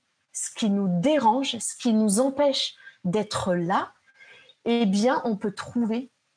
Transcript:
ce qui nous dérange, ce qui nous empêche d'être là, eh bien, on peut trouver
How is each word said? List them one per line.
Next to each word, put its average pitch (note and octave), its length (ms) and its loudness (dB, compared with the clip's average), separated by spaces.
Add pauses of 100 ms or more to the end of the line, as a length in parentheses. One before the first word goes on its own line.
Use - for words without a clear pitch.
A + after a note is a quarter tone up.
(300)
ce - 240 -10
qui A3 160 0
nous G3+ 160 0 (140)
dérange, C4 580 2
ce - 160 -8
qui - 180 0
nous A3 280 2
empêche C4+ 540 0 (280)
d'être G3 520 -2
là, F#3 360 -2 (760)
eh A#3 200 2
bien, A3 380 2
on A3 120 -2
peut G3+ 160 -4
trouver A#3 600 -4 (240)